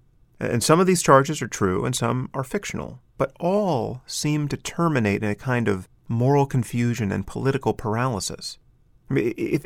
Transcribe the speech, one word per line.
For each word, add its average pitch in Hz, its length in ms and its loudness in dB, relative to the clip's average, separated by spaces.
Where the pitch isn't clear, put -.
And 113 220 0
some 160 180 6
of 190 60 4
these 180 160 2
charges 139 400 6
are 117 60 -4
true 98 360 0
and 127 100 -2
some 123 380 -2
are 139 120 -6
fictional, - 580 -8
but - 200 0
all 156 680 -2
seem 151 420 -2
to 139 80 -2
terminate 123 680 0
in 104 60 -2
a 104 60 -2
kind 120 340 0
of 92 180 -2
moral 131 380 2
confusion 120 680 0
and 98 160 -2
political 120 460 0
paralysis. 113 840 -4
I - 40 -2
mean, 120 140 2
i-, - 80 -2
if - 300 -2